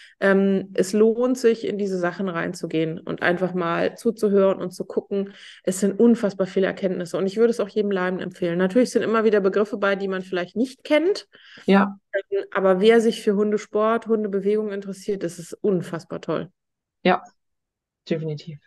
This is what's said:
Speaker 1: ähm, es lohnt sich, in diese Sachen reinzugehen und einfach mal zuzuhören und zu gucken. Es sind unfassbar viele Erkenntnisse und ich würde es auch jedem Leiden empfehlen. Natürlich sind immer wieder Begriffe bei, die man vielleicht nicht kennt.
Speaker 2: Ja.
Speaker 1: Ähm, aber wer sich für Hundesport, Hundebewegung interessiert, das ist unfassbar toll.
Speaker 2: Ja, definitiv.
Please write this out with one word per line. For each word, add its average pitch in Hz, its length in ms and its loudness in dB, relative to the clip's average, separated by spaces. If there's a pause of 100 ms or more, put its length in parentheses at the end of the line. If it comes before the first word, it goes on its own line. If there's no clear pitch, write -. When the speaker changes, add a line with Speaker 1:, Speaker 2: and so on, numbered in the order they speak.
(200)
Speaker 1:
ähm, 196 540 2
es 190 180 0
lohnt 226 460 2
sich, 226 280 2
in 208 120 -4
diese 190 200 -2
Sachen 175 300 -2
reinzugehen 165 720 -4
und - 220 -8
einfach 180 320 0
mal 170 420 -2
zuzuhören 196 640 2
und 180 120 -8
zu 185 120 -10
gucken. 196 480 -6 (320)
Es 190 160 -2
sind 196 180 0
unfassbar 214 480 4
viele 190 200 0
Erkenntnisse 180 500 -4
und 185 100 -2
ich 196 120 -4
würde 233 140 4
es 226 80 -4
auch 214 100 -2
jedem 208 200 -2
Leiden 185 300 -2
empfehlen. 175 380 -4
Natürlich 190 320 2
sind 226 120 0
immer 220 220 0
wieder 214 160 4
Begriffe 196 380 0
bei, 196 180 0
die 190 120 -6
man 185 120 -4
vielleicht 185 340 -6
nicht 262 300 -4
kennt. 311 440 0 (380)
Speaker 2:
Ja. 196 320 4 (140)
Speaker 1:
Ähm, 196 400 -4
aber 190 280 2
wer 226 200 6
sich 220 220 0
für 202 140 2
Hundesport, 214 720 0
Hundebewegung 208 640 -2
interessiert, 196 520 -8
das 170 160 -8
ist 165 160 -14
unfassbar 170 680 -4
toll. 160 300 -6 (540)
Speaker 2:
Ja, 180 200 2 (840)
definitiv. 156 560 -6